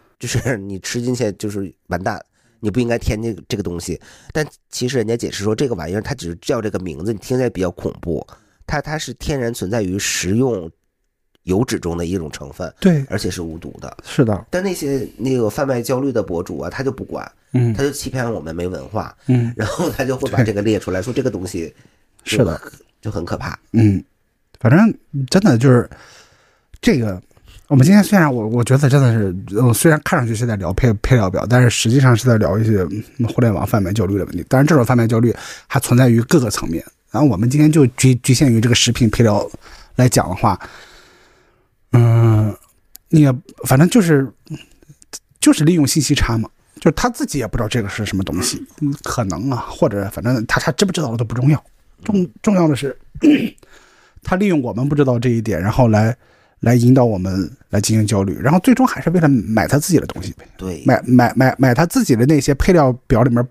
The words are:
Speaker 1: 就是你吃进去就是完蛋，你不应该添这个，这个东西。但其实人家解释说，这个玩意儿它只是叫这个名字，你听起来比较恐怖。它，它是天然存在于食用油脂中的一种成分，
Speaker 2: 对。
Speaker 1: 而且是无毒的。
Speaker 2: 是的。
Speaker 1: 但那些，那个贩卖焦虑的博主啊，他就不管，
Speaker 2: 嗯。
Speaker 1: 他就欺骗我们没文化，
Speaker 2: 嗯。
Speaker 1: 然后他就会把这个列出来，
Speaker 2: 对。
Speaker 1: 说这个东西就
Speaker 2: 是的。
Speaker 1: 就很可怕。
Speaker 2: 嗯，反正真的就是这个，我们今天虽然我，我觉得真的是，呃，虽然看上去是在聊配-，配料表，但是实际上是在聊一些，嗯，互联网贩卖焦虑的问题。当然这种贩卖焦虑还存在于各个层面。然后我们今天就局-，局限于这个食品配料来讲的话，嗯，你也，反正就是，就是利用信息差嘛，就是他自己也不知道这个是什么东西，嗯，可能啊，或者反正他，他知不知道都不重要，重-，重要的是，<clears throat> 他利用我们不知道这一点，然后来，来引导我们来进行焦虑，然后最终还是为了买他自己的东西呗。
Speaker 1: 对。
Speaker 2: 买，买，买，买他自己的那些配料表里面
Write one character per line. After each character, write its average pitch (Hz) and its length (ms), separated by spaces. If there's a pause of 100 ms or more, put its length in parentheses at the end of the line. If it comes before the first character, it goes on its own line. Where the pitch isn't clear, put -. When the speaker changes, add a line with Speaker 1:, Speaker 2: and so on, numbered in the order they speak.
(180)
Speaker 1:
就 123 100
是 123 300
你 98 220
吃 - 200
进 123 140
去 113 180
就 107 160
是 98 260 (120)
完 90 160
蛋， 98 200 (380)
你 107 100
不 98 80
应 120 80
该 117 120
添 107 240
这 117 100
个， 92 160
这 - 80
个 101 60
东 87 180
西。 82 180 (360)
但 151 120 (240)
其 - 160
实 131 120
人 107 100
家 117 80
解 110 140
释 - 120
说， 107 140
这 147 100
个 117 80
玩 82 160
意 92 60
儿 107 60
它 131 120
只 85 140
是 85 140
叫 127 180
这 107 100
个 95 100
名 80 220
字， 110 100
你 104 60
听 127 200
起 131 40
来 123 60
比 98 100
较 90 120
恐 - 200 (120)
怖。 80 220 (420)
它， 147 160
它 156 160
是 131 160
天 143 260
然 117 120
存 95 180
在 117 100
于 95 180
食 - 380
用 113 340 (760)
油 92 200
脂 110 140
中 85 180
的 85 80
一 90 140
种 78 120
成 69 220
分， 87 280
Speaker 2:
对。 160 280
Speaker 1:
而 123 100
且 95 120
是 90 100
无 82 160
毒 73 240
的。 - 240
Speaker 2:
是 - 200
的。 107 260
Speaker 1:
但 180 120
那 190 120
些， 139 420
那 131 200
个 117 120
贩 139 180
卖 127 140
焦 127 200
虑 139 100
的 117 120
博 87 200
主 - 160
啊， 73 100
他 - 140
就 131 80
不 - 140
管， - 260 (220)
Speaker 2:
嗯。 120 200
Speaker 1:
他 107 100
就 143 80
欺 131 200
骗 123 220
我 92 80
们 80 140
没 87 120
文 82 220
化， - 280 (100)
Speaker 2:
嗯。 120 300
Speaker 1:
然 107 120
后 170 220
他 127 140
就 127 120
会 131 140
把 - 120
这 110 100
个 101 80
列 104 180
出 - 120
来， 92 100
Speaker 2:
对。 92 40
Speaker 1:
说 123 80
这 131 100
个 123 80
东 92 160
西 82 260 (520)
就 107 140
Speaker 2:
是 90 60
的。 80 160 (400)
Speaker 1:
就 117 100
很 98 120
可 - 140
怕。 - 220 (140)
Speaker 2:
嗯， 104 300 (560)
反 117 160
正 165 520
真 196 160
的 147 160
就 131 100
是 123 180 (960)
这 190 180
个， 101 220 (460)
我 143 100
们 123 80
今 185 100
天 208 80
虽 202 160
然 147 160
我， 110 140
我 120 160
觉 127 140
得 143 100
真 139 100
的 131 140
是， 101 240 (240)
呃， 123 140
虽 165 160
然 151 120
看 - 160
上 123 80
去 113 80
是 117 120
在 113 100
聊 95 160
配-， 120 180 (120)
配 - 120
料 104 140
表， - 180
但 123 140
是 123 80
实 - 220
际 135 100
上 127 160
是 107 100
在 117 120
聊 98 200
一 113 60
些， 110 140 (400)
嗯， 117 100
互 - 140
联 113 100
网 92 140
贩 104 160
卖 92 100
焦 104 140
虑 98 100
的 90 80
问 - 100
题。 85 140
当 131 100
然 143 80
这 165 80
种 135 80
贩 123 140
卖 117 100
焦 113 120
虑 117 180 (300)
还 - 120
存 120 200
在 131 100
于 117 140
各 165 180
个 120 80
层 - 220
面。 82 120 (280)
然 113 120
后 151 60
我 104 80
们 113 140
今 147 100
天 151 100
就 151 180
局-， 131 260 (100)
局 131 80
限 135 180
于 113 80
这 117 120
个 120 40
食 - 160
品 117 200
配 - 120
料 104 240 (500)
来 127 120
讲 - 180
的 90 80
话， 98 240 (1300)
嗯， 113 640 (540)
你 160 100
也， 135 140 (320)
反 131 120
正 170 100
就 226 120
是， 151 260 (1120)
就 202 120
是 - 100
利 160 120
用 151 120
信 147 160
息 143 120
差 117 240
嘛， 110 100 (280)
就 - 80
是 - 80
他 - 160
自 247 160
己 151 140
也 113 80
不 - 100
知 117 60
道 107 60
这 117 140
个 101 60
是 107 160
什 98 120
么 95 80
东 80 180
西， - 240 (140)
嗯， 143 220
可 - 220
能 95 260
啊， 120 180
或 - 200
者 101 220
反 78 140
正 120 220
他， - 140
他 165 120
知 - 120
不 185 60
知 175 100
道 117 160
都 117 80
不 107 100
重 127 160
要， - 140 (380)
重-， 190 260 (140)
重 208 140
要 175 100
的 151 80
是， 135 220 (240)
<clears throat> - 340 (680)
他 - 140
利 202 100
用 170 140
我 117 120
们 127 160
不 147 60
知 143 100
道 123 140
这 120 100
一 117 120
点， 104 200
然 98 100
后 123 160
来， 110 300 (440)
来 117 140
引 120 180
导 131 120
我 110 120
们 92 320 (200)
来 101 120
进 110 160
行 107 100
焦 104 180
虑， 98 160
然 127 120
后 185 80
最 254 140
终 262 100
还 - 160
是 170 100
为 175 100
了 160 80
买 107 400
他 139 100
自 165 140
己 135 80
的 - 60
东 - 160
西 95 100
呗。 - 120 (120)
Speaker 1:
对。 90 280
Speaker 2:
买， 131 220
买， 123 300
买， 131 220
买 131 160
他 160 120
自 247 160
己 135 140
的 117 100
那 151 140
些 143 140
配 - 180
料 143 200 (140)
表 123 160
里 127 100
面 120 180